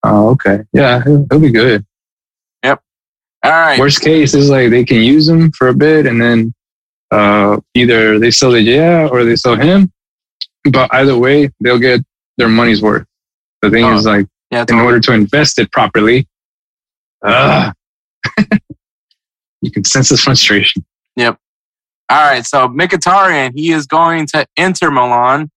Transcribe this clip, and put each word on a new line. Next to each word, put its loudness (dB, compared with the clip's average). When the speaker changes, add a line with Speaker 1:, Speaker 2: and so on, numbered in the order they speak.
Speaker 1:
Oh, 2
okay. -2
Yeah, 0
he'll, 0
he'll 2
be 4
good. 0
Speaker 2:
Yep. -4
All 0
right. 2
Speaker 1:
Worst 0
case 0
is, 2
like, 2
they 2
can 0
use 2
him 2
for -2
a 0
bit 2
and -2
then, 0
uh, 0
either 2
they 2
sell 0
De 2
Gea 2
or 0
they 0
sell -2
him. 2
But 0
either 0
way, 2
they'll 0
get 0
their -2
money's 0
worth. -2
The 2
thing 0
Speaker 2:
Oh, 2
Speaker 1:
is, -2
like, 0
Speaker 2:
yeah, -4
Speaker 1:
in -6
Speaker 2:
totally. 0
Speaker 1:
order 2
to 0
invest 0
it -4
properly, 0
uh, -2
<laughs> -2
you -6
can -6
sense -2
his 0
frustration. -2
Speaker 2:
Yep. -4
All 2
right. -2
So -2
Mkhitaryan, -2
he -4
is -4
going 0
to -2
Inter -2
Milan. -2